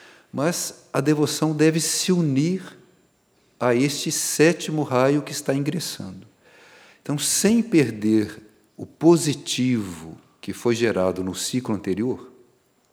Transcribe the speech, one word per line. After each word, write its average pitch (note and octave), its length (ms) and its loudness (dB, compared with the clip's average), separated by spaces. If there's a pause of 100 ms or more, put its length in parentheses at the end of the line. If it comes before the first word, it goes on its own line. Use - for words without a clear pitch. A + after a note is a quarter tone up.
(320)
Mas D#3 520 -4 (100)
a C3+ 80 0
devoção D3+ 540 0
deve D#3 240 4
se - 320 0
unir E3+ 680 0 (840)
a B2 140 2
este C#3 380 0
sétimo D#3 720 2
raio C3 400 2
que - 80 -12
está - 240 -4
ingressando. G#2+ 720 -6 (720)
Então, C#3+ 160 -4
sem A3 460 2
perder A2 800 2 (320)
o - 100 -12
positivo B2+ 1300 0 (240)
que G2 120 -8
foi A#2+ 220 0
gerado F#2+ 480 0
no F#2 100 -6
ciclo B2 400 -4
anterior, G2+ 580 -4 (600)